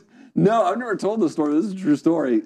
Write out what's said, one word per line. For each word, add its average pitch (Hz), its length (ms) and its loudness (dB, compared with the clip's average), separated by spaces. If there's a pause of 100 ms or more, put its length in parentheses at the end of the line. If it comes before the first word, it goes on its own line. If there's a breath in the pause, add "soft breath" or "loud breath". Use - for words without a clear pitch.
(140)
<laughs> - 200 -20
no, 208 300 4
I've 190 140 -2
never 233 180 -4
told 214 240 -4
this 160 120 0
story. 147 220 -2
This 170 120 0
is - 60 -8
a 95 40 -10
true 147 200 0
story. 139 500 0